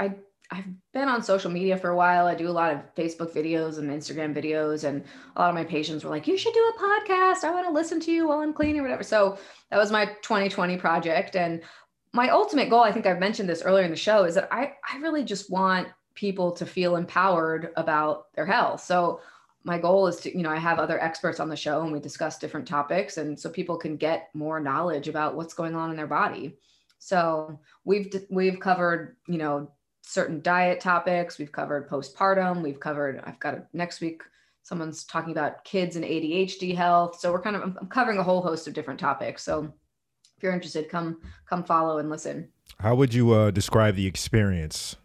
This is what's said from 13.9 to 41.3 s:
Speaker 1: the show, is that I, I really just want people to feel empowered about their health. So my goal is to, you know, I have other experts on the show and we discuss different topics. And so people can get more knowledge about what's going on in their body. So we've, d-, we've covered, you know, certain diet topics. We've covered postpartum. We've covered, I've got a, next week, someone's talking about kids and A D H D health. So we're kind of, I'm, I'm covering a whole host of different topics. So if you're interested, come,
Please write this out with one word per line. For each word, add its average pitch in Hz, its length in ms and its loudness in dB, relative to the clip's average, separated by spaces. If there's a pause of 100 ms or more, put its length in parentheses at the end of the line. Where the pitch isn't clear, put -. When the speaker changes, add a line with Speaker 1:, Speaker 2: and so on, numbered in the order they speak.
Speaker 1:
the 160 60 -4
show, 208 260 4
is 170 140 0
that - 160 2
I, 262 220 -2 (140)
I 262 100 -8
really 302 260 -2
just 196 260 -8
want 185 380 2 (260)
people 190 380 -2
to 175 120 -8
feel 175 300 0
empowered 170 840 2
about 156 580 0
their 156 120 -4
health. 196 340 2
So 175 400 0 (440)
my 175 140 -2
goal 185 280 4
is 170 140 0
to, - 160 -8
you 180 80 -2
know, 156 60 -2
I 156 80 -2
have 165 200 2
other 160 240 0
experts 160 380 -2
on 160 80 -4
the 156 80 -8
show 151 260 -2
and 165 100 -4
we 147 60 -4
discuss 151 400 -8
different 147 300 -10
topics. 170 480 -2
And 151 200 -6
so 165 140 -10
people 170 260 -6
can 156 200 -6
get 156 360 -2
more 156 280 -6
knowledge 151 480 -2
about 151 260 -2
what's 160 200 -10
going 165 200 -4
on 165 160 -4
in 160 60 -6
their 151 100 -6
body. - 500 -2 (440)
So 160 580 0 (260)
we've, 190 280 0
d-, 190 180 -6
we've 185 300 0
covered, 175 560 0 (100)
you 170 120 -2
know, 147 300 -2 (340)
certain 165 380 -2
diet 180 380 2
topics. 175 580 0
We've 147 140 -10
covered 147 400 -6
postpartum. 180 720 0
We've 143 160 -6
covered, 143 460 -4
I've - 160 -14
got 151 140 -4
a, - 180 -12
next 175 280 -6
week, 165 220 -8 (400)
someone's 160 400 -8
talking 160 300 -6
about 151 320 -4
kids 180 320 -2
and 160 80 -4
A 160 160 -2
D 156 140 -2
H 185 260 -2
D 180 160 -4
health. 175 420 4
So 175 140 0
we're 180 100 -2
kind 208 140 -2
of, 180 60 -6
I'm, 185 180 -6
I'm 190 80 -12
covering 233 300 0
a 185 40 2
whole 180 180 2
host 160 280 -4
of 147 60 -10
different 135 260 -8
topics. 127 420 -4
So 156 300 -4 (640)
if - 80 -20
you're 185 80 0
interested, 165 360 -4
come, 165 320 -4 (280)